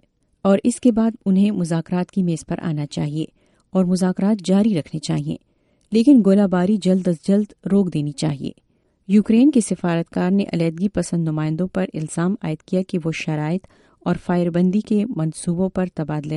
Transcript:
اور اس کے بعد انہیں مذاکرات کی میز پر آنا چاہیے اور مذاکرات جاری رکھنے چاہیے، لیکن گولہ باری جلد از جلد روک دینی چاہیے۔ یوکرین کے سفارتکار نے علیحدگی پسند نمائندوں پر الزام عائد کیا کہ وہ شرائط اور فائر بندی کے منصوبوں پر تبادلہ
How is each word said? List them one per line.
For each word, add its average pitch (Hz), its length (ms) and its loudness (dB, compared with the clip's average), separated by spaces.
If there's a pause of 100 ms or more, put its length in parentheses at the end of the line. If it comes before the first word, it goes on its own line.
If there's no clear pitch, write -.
(420)
اور 196 220 4
اس - 160 -2
کے 247 120 4
بعد 220 180 0 (160)
انہیں 196 240 4
مذاکرات 175 600 -4
کی 196 120 -2
میز 170 240 -4
پر - 160 -6
آنا 147 240 -4
چاہیے 156 380 -6 (460)
اور 190 140 2
مذاکرات 185 600 0
جاری 196 340 2
رکھنے 156 200 -8
چاہیے، 156 380 -4 (560)
لیکن 233 340 6
گولہ 196 200 6
باری 185 300 2
جلد 185 320 2
از 170 200 -4
جلد 202 240 2 (200)
روک 196 220 2
دینی 147 180 -2
چاہیے۔ 147 400 -4 (560)
یوکرین 226 420 4
کے 269 100 2
سفارتکار 180 680 -2
نے 202 220 0
علیحدگی 165 360 -2
پسند 170 400 -2
نمائندوں 156 400 -2
پر 190 260 -2
الزام 165 480 -4
عائد 156 200 -6
کیا 185 260 -2
کہ 185 160 -4
وہ 160 80 -4
شرائط 156 540 -4 (340)
اور 175 240 -2
فائر 175 260 0
بندی 180 300 2
کے 208 240 -2 (120)
منصوبوں 170 520 -4
پر 185 260 -4
تبادلہ 151 420 -6